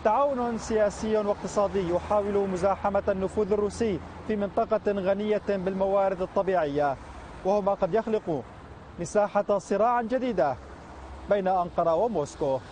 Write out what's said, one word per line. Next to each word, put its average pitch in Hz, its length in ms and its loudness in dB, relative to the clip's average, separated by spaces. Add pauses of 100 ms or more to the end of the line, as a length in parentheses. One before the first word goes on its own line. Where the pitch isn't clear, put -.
تعاون 240 540 2
سياسي 214 600 0
واقتصادي 202 720 0
يحاول 202 600 0
مزاحمة 196 580 0
النفوذ 190 440 0
الروسي 208 480 0 (280)
في 220 80 0
منطقة 208 560 0
غنية 202 560 2
بالموارد 196 760 2
الطبيعية، 156 760 0 (480)
وهو 202 160 4
ما 196 120 2
قد 185 200 0
يخلق 208 500 0 (560)
مساحة 202 580 2
صراع 220 440 2
جديدة 214 560 0 (720)
بين 202 180 2
أنقرة 175 480 2
وموسكو. 156 640 0 (120)